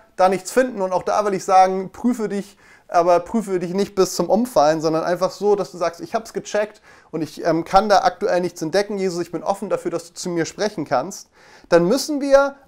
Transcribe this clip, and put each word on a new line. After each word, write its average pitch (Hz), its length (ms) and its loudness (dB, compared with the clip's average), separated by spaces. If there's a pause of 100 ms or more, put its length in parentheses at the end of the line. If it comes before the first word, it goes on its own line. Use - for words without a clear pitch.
(160)
da 185 140 4
nichts 185 220 -4
finden, 247 300 0
und 185 100 -2
auch 175 120 -2
da 202 220 0
will 202 80 -2
ich 180 100 -4
sagen, 190 480 4
prüfe 233 380 -2
dich, 202 280 -8 (300)
aber 175 340 4
prüfe 196 360 -4
dich 175 160 -6
nicht 196 220 -2
bis 185 200 0
zum 175 140 0
Umfallen, 156 520 2
sondern 160 220 0
einfach 175 280 -2
so, 202 240 0
dass 190 160 -4
du 180 60 -16
sagst, 165 240 -6
„Ich - 120 -14
hab's 220 200 -6
gecheckt 208 480 -6 (280)
und 160 140 -6
ich, - 200 -12
ähm, 160 200 0
kann 202 260 4
da 196 100 6
aktuell 180 420 0
nichts - 200 -6
entdecken, 196 380 -2
Jesus, 180 220 -4
ich 165 100 -10
bin 160 100 -8
offen 196 280 -6
dafür, 175 200 -4
dass 170 200 -8
du - 40 -20
zu - 160 -10
mir 170 160 -2
sprechen 190 400 -6
kannst“, 147 440 -6 (400)
dann 170 180 6
müssen 277 340 -2
wir 277 360 4 (100)